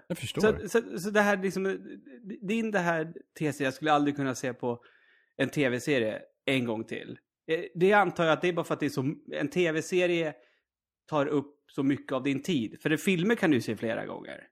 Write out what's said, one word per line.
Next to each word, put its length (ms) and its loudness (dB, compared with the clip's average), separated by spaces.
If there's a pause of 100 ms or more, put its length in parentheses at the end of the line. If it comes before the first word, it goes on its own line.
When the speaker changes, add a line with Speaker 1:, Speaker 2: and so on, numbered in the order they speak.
Speaker 1:
Jag 100 -6
förstår. 220 -6
Speaker 2:
Så, 280 2
så, 300 -2
så 120 -6
det 100 4
här 220 4
liksom, 360 -2 (640)
din 280 -2
det 80 0
här 340 0 (260)
tes, 220 -2
jag 140 0
skulle 180 0
aldrig 240 4
kunna 180 -2
se 200 -4
på 260 -4 (560)
en 120 0
T 200 2
V-serie 540 0 (220)
en 200 2
gång 200 -2
till. 340 -10 (280)
Eh, 180 -2 (100)
det 180 4
antar 320 4
jag 80 6
att 100 2
det 60 2
är 40 2
bara 120 -2
för 100 -4
att 60 -4
det 60 0
är 40 0
så, 240 0 (180)
en 160 -2
T 240 2
V-serie 640 0 (720)
tar 180 2
upp 260 0 (160)
så 140 -4
mycket 300 0
av 100 0
din 200 0
tid. 400 -2
För 80 -2
det, 80 2
filmer 360 2
kan 160 2
du 100 4
se 160 -4
flera 300 -4
gånger. 460 -12